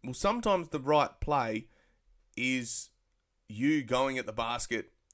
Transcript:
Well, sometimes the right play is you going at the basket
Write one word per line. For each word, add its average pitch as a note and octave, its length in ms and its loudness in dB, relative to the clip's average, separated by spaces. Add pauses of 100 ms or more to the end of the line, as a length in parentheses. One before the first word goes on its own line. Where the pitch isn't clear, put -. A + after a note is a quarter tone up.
Well, B2+ 100 -6
sometimes G3+ 560 2
the D3+ 100 -4
right C#3+ 400 4
play A#2 460 0 (720)
is B2+ 560 -2 (580)
you C#3 320 2
going B2+ 380 0
at - 80 -6
the G#2+ 40 -8
basket A2+ 600 -4 (220)